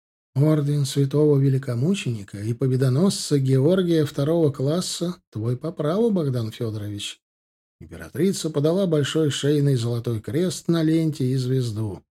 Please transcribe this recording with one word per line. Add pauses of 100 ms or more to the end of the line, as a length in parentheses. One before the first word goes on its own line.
(360)
"Орден
святого
великомученика
и
победоносца
Георгия
второго
класса (160)
твой
по
праву,
Богдан
Федорович". (600)
Императрица
подала
большой
шейный
золотой
крест
на
ленте
и
звезду. (140)